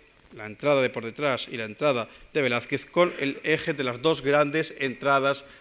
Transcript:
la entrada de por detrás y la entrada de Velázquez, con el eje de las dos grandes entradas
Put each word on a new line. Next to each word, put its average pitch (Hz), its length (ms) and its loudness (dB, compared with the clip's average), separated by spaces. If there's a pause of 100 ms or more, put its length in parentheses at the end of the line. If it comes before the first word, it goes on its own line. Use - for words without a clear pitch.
(340)
la 107 120 -12
entrada 139 340 0
de 127 80 2
por 113 160 -6
detrás 123 460 -4
y 135 60 -8
la 113 80 -6
entrada 117 440 0 (240)
de 151 100 0
Velázquez, 123 440 -2
con 175 340 2
el 139 240 -2
eje 156 300 0
de 139 100 -4
las 117 160 -4
dos 151 220 2
grandes 147 560 2
entradas 139 680 0 (160)